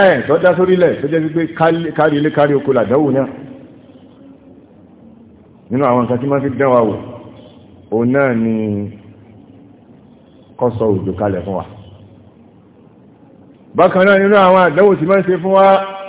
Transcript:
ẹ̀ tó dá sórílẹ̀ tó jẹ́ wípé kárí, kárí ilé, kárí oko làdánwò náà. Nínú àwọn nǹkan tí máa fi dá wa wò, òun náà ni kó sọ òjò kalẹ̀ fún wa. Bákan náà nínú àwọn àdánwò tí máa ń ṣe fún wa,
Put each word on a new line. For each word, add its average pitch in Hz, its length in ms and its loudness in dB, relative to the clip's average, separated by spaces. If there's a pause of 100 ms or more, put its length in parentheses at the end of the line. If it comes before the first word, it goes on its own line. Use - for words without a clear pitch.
ẹ̀ 156 180 2
tó 139 140 0
dá 180 160 2
sórílẹ̀ 175 480 0
tó 139 60 -4
jẹ́ 160 140 -2
wípé 156 200 -4 (140)
kárí, 165 360 0
kárí 151 260 0
ilé, 151 120 0
kárí 147 240 0
oko 139 200 -2
làdánwò 127 380 0
náà. 131 160 -2 (2500)
Nínú 135 200 -4
àwọn 123 180 2
nǹkan 120 160 -4
tí 131 80 -6
máa 139 120 -2
fi 139 100 -4
dá 127 200 -2
wa 123 120 4
wò, 104 140 -2 (920)
òun 120 240 -2
náà 135 220 2
ni 113 220 -2 (2000)
kó 123 140 -2
sọ 113 160 -4
òjò 95 320 -2
kalẹ̀ 98 260 -4
fún 98 120 -8
wa. 85 100 -8 (2000)
Bákan 185 320 2
náà 196 140 4
nínú 196 160 2
àwọn 185 280 4
àdánwò 180 320 4
tí 151 100 -4
máa 196 140 2
ń 185 40 0
ṣe 180 140 -2
fún 180 140 -4
wa, 190 140 4 (440)